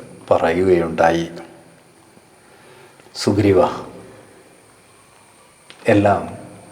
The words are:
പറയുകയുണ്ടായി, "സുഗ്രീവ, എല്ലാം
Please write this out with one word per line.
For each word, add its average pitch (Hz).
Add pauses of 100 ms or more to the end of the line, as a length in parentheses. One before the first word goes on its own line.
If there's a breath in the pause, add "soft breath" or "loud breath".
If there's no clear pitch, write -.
(320)
പറയുകയുണ്ടായി, 85 (1900 soft breath)
"സുഗ്രീവ, 98 (2250)
എല്ലാം 101 (340)